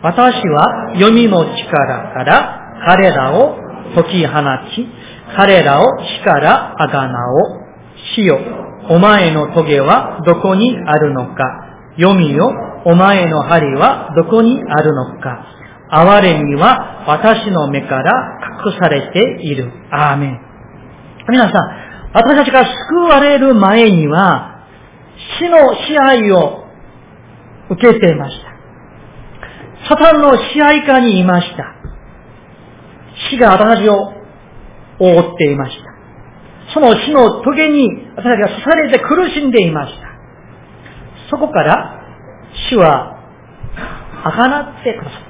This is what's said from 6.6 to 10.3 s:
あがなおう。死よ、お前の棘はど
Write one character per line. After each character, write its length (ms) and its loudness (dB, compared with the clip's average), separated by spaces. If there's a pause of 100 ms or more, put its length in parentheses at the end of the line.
あ 100 -2
が 200 -4
な 100 -8 (140)
お 40 0 (200)
う。 40 -16 (540)
死 100 -2
よ、 140 2 (520)
お 80 4
前 340 4
の 220 -2
棘 260 2
は 460 0
ど 100 4